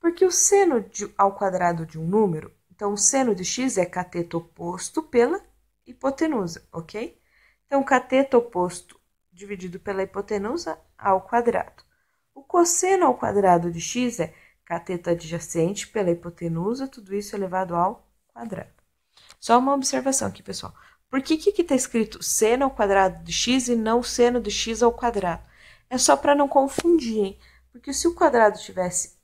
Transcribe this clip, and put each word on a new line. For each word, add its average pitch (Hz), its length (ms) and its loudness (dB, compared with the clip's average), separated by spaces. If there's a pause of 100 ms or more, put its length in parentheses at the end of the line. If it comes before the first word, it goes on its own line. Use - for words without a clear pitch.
Porque 339 240 2
o 359 80 4
seno 349 480 4
de, - 360 -12
ao 196 180 4
quadrado 180 500 0
de 160 140 -14
um 160 80 -6
número, 185 460 0 (180)
então 202 220 -4
o 208 60 -6
seno 254 360 2
de 180 100 -8
x 254 320 -4
é 180 80 2
cateto 175 540 -6
oposto 175 640 -8
pela 294 380 2 (460)
hipotenusa, 262 880 -4
ok? 208 480 -12 (460)
Então, 277 160 0
cateto 262 560 2
oposto 180 600 -4 (320)
dividido 185 480 -14
pela 190 240 -6
hipotenusa 208 760 -6 (180)
ao 190 240 2
quadrado. 233 600 -2 (520)
O 277 80 -20
cosseno 359 640 2
ao 254 80 4
quadrado 185 560 2
de 170 100 -8
x 240 400 -4
é 160 140 -4 (300)
cateto 175 460 -6
adjacente 170 800 -4
pela 196 220 -2
hipotenusa, 175 800 -4
tudo 196 260 -14
isso 202 220 -6
elevado 185 380 -4
ao 175 340 -2 (200)
quadrado. 226 440 -14 (680)
Só 233 200 4
uma 269 160 2
observação 262 540 -2
aqui, - 140 -12
pessoal. - 320 -12 (360)
Por 269 120 0
que 320 140 0
que 320 140 2
aqui 359 140 0
tá 302 100 0
escrito 233 480 -2
seno 240 420 2
ao 269 60 0
quadrado 196 540 2
de 170 80 -10
x 247 360 0
e 240 80 2
não 226 260 0
seno 240 380 2
de 208 100 -6
x 226 320 -4
ao 240 100 4
quadrado? 196 500 -4 (480)
É 254 80 -4
só 277 180 4
pra 285 180 2
não 285 140 2
confundir, 269 760 2
hein? 190 140 -10 (320)
Porque 262 220 -14
se 277 140 -2
o 339 80 0
quadrado 233 440 4
tivesse 180 640 -6